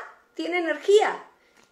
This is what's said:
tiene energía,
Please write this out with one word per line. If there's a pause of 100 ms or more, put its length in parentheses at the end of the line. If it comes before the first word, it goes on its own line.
(340)
tiene
energía, (480)